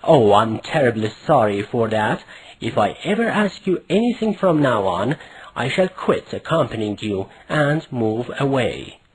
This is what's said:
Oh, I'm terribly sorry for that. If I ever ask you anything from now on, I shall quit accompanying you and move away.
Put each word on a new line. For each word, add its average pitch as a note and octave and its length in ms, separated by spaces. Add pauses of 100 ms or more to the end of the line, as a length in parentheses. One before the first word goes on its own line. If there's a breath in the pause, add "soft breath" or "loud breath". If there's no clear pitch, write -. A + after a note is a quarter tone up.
Oh, B2 300
I'm A2 280
terribly A2 520 (140)
sorry G#2+ 340
for A2+ 300
that. G#2+ 320 (360 loud breath)
If - 200
I G#2 260
ever G#3+ 240
ask G3+ 380
you F#3 240
anything A3 440
from E3 280
now A2+ 240
on, F#2+ 300 (380 loud breath)
I B2 140
shall F#3 200
quit - 440
accompanying A2 680
you G2 260 (240 loud breath)
and D3+ 420
move A#2 380 (100)
away. B2 600 (140)